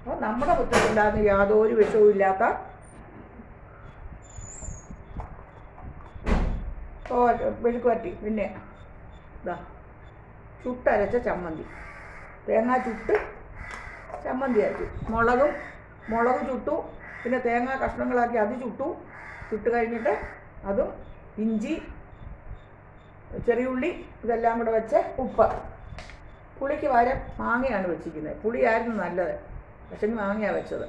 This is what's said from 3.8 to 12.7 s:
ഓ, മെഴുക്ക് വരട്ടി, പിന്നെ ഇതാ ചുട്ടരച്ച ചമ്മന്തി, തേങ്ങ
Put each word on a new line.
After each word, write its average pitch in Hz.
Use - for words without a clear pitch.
ഓ, 247
മെഴുക്ക് 240
വരട്ടി, 202
പിന്നെ 214
ഇതാ 175
ചുട്ടരച്ച 240
ചമ്മന്തി, 170
തേങ്ങ 233